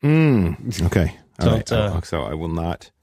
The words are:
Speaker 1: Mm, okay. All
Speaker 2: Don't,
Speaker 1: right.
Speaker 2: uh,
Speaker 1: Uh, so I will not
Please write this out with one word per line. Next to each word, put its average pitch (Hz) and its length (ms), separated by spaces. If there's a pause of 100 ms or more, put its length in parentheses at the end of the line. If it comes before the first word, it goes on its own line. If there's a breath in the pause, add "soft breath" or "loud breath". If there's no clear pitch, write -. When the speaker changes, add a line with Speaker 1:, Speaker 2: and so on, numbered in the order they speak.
Speaker 1:
Mm, 117 840
okay. 90 300 (220)
All - 80
Speaker 2:
Don't, 117 100
Speaker 1:
right. 107 140
Speaker 2:
uh, 107 260
Speaker 1:
Uh, 85 40
so 76 220
I 57 100
will 80 160
not 82 420 (120)